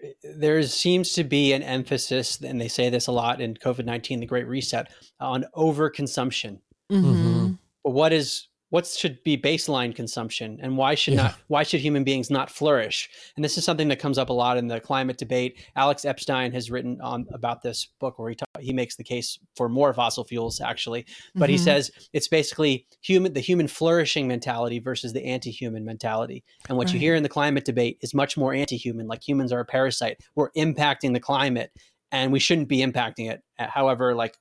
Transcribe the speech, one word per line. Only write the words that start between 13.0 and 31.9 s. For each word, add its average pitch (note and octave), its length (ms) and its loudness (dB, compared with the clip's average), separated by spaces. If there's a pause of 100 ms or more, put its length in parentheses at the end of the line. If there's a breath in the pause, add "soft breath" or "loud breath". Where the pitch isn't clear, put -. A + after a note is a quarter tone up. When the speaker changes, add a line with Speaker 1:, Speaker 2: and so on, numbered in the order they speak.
Speaker 1:
And A2+ 80 -4
this A2+ 140 -2
is E3+ 80 -2
something D#3 240 2
that C#3 100 0
comes C#3 200 0
up B2+ 100 0
a B2+ 60 -2
lot B2 240 2
in A#2+ 100 -2
the A#2 100 -4
climate C3 380 -2
debate. B2 400 -2 (180 loud breath)
Alex C#3 300 2
Epstein C3+ 480 -2
has A#2+ 180 -6
written B2 300 -6
on, B2 320 -6
about A#2+ 300 -4
this A#2 240 -6 (120)
book C3 200 -6
where A2+ 100 -8
he A2+ 80 -8
ta-, - 80 -8 (160)
he C3 140 -6
makes B2 220 -2
the A#2 80 -18
case A#2+ 340 -6 (180)
for A#2+ 140 -2
more C3 240 4
fossil A#2+ 280 0
fuels, A#2 380 -6
actually. A#2 460 -6 (280 loud breath)
But D#3+ 140 4
he C#3+ 80 6
Speaker 2:
Mm-hmm. F3 80 2
Speaker 1:
says C#3+ 260 4 (220 loud breath)
it's - 160 -2
basically D3+ 560 2 (160)
human, F#3+ 320 4
the C#3 80 0
human E3+ 280 2
flourishing D#3+ 600 2
mentality A#2+ 520 -2
versus A#2+ 340 -6
the B2+ 100 -4
anti-human A#2+ 640 -6
mentality. A2+ 580 -6 (240 loud breath)
And B2+ 80 -2
what B2+ 120 2
you F3+ 80 0
Speaker 2:
Right. - 60 0
Speaker 1:
hear D#3+ 120 6
in D#3 80 4
the C#3+ 80 0
climate C#3+ 340 2
debate B2 380 0
is A#2+ 100 -8
much C#3 240 0
more C3+ 160 2
anti-human, A#2+ 540 -4
like A2+ 200 -8
humans C3+ 240 0
are B2 100 0
a A#2 40 -4
parasite. C3 560 -2 (140 soft breath)
We're D3 160 0
impacting D3 640 0
the B2 60 0
climate, C3+ 520 0 (400 soft breath)